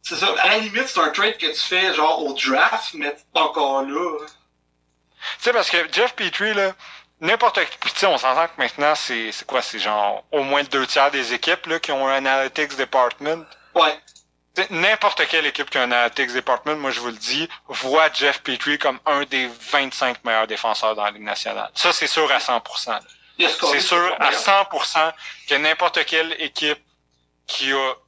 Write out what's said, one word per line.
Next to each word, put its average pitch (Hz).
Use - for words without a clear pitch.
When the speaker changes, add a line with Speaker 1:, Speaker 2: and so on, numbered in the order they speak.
Speaker 1:
C'est 170
ça. -
À 185
la 214
limite, 202
c'est -
un 160
trade 202
que 165
tu 151
fais, 185
genre, 156
au 139
draft, 135
mais 147
t'es -
encore 135
là. 151
Speaker 2:
Tu -
sais, 240
parce 214
que 175
Jeff 233
Petrie, 208
là, 196
n'importe 202
qui, -
puis -
tu -
sais, 202
on 156
s'entend 131
que -
maintenant, 147
c'est, 113
c'est -
quoi, 127
c'est -
genre 104
au 143
moins 139
le 143
deux 135
tiers 143
des 123
équipes, 160
là, 160
qui 160
ont 135
un 135
analytics 135
department. 135
Speaker 1:
Ouais. 156
Speaker 2:
Tu 180
sais, 190
n'importe 190
quelle 160
équipe 139
qui -
a 127
un 123
analytics 120
department, 127
moi, 139
je 123
vous 120
le 117
dis, 135
voit 147
Jeff 139
Petrie 143
comme 131
un 143
des 131
vingt-cinq 135
meilleurs 110
défenseurs 110
dans 104
la 104
Ligue 104
nationale. 104
Ça, 175
c'est 147
sûr 156
à 127
cent 120
pour -
cent. -
Speaker 1:
Il 175
a -
scoré -
Speaker 2:
C'est -
sûr 175
à 147
Speaker 1:
d'ailleurs. 127
Speaker 2:
cent 196
pour 170
cent 160
que 143
n'importe 160
quelle 160
équipe 151
qui 135
a 135